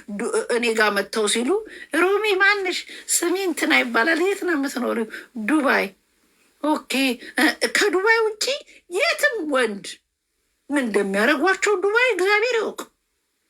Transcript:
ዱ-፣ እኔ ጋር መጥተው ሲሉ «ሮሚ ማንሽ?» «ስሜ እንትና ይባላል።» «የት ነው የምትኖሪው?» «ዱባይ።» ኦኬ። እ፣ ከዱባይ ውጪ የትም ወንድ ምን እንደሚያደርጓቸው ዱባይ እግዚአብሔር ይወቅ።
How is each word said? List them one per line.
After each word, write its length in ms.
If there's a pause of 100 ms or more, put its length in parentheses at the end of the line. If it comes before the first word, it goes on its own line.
(100)
ዱ-፣ 220 (200)
እኔ 120 (100)
ጋር 180
መጥተው 360
ሲሉ 220 (480)
«ሮሚ 260 (140)
ማንሽ?» 400 (300)
«ስሜ 260 (100)
እንትና 340
ይባላል።» 440
«የት 200
ነው 120
የምትኖሪው?» 540 (340)
«ዱባይ።» 440 (760)
ኦኬ። 300 (420)
እ፣ 100 (280)
ከዱባይ 500
ውጪ 220 (460)
የትም 460 (140)
ወንድ 340 (840)
ምን 120
እንደሚያደርጓቸው 960
ዱባይ 300
እግዚአብሔር 480
ይወቅ። 240 (680)